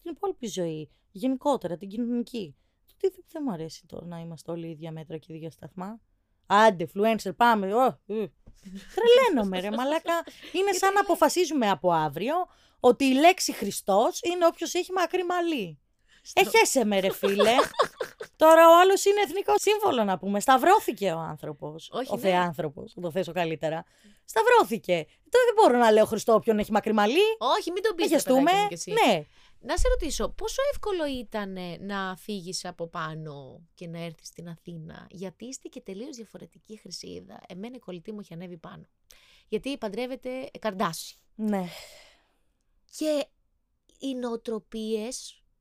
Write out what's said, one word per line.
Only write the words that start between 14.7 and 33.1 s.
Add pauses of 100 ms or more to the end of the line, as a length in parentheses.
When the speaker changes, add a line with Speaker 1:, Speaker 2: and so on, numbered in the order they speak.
Speaker 1:
έχει
μακρύ
μαλλί. (440)
Speaker 2:
Στο-
Speaker 1:
Εχέσαι
με,
ρε
φίλε. (840)
Τώρα
ο
άλλος
είναι
εθνικό
σύμβολο,
να
πούμε.
Σταυρώθηκε
ο
άνθρωπος.
Speaker 2:
Όχι,
Speaker 1:
Ο
Speaker 2:
ναι.
Speaker 1:
θεάνθρωπος,
να
το
θέσω
καλύτερα. (400)
Σταυρώθηκε. (380)
Τώρα
δεν
μπορώ
να
λέω
Χριστό
όποιον
έχει
μακρύ
μαλί.
Speaker 2:
Όχι,
μην
τον
πεις,
Speaker 1:
Εχεστούμε.
Speaker 2:
παιδάκι
μου,
κι
εσύ.
Speaker 1:
Ναι. (360)
Speaker 2:
Να
σε
ρωτήσω,
πόσο (100)
εύκολο
ήτανε
να
φύγεις
από
πάνω (140)